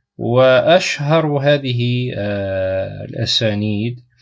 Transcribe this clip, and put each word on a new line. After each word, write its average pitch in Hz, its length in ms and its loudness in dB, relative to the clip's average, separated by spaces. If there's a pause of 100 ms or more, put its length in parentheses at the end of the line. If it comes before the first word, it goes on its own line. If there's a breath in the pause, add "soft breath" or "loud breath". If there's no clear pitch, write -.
(160 loud breath)
وأشهر 143 1080 2
هذه، 127 920 0
آه، 98 880 -4
الأسانيد، 107 920 -2 (260 soft breath)